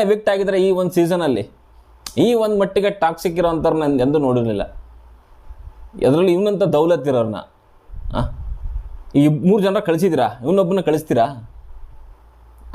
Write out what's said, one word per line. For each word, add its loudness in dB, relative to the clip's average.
ಎವಿಕ್ಟ್ 2
ಆಗಿದ್ದಾರೆ 0
ಈ 2
ಒಂದು 0
ಸೀಸನಲ್ಲಿ. 0
ಈ 4
ಒಂದು 0
ಮಟ್ಟಿಗೆ 0
ಟಾಕ್ಸಿಕ್ -2
ಇರೋಂಥವ್ರು 0
ನಾನು 0
ಎಂದೂ 2
ನೋಡಿರಲಿಲ್ಲ. 0
ಅದರಲ್ಲಿ 4
ಇವನಂತ 0
ದೌಲತ್ 2
ಇರೋರ್ನ, 0
ಆ? -2
ಈ 4
ಇಬ್-, 2
ಮೂರು 4
ಜನರ 0
ಕಳಿಸಿದ್ದೀರಾ, 2
ಇವನೊಬ್ಬನ 2
ಕಳಿಸ್ತೀರಾ? 0